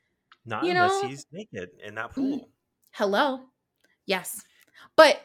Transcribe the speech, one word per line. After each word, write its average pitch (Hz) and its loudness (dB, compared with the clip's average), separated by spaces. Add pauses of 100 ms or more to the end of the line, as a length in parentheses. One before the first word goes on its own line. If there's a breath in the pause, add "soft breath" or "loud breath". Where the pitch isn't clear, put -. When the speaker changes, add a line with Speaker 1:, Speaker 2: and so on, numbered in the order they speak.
(460)
Speaker 1:
Not 113 -6
Speaker 2:
You 359 -2
Speaker 1:
unless 359 0
Speaker 2:
know? 392 -4
Speaker 1:
he's 403 -14
naked 92 -12 (140)
in 104 -14
that 113 -10
Speaker 2:
Mm. - -14
Speaker 1:
pool. - -6 (440)
Speaker 2:
Hello. 254 -2 (640)
Yes. - -6 (520 soft breath)
But 311 8
Speaker 1:
Um, - -16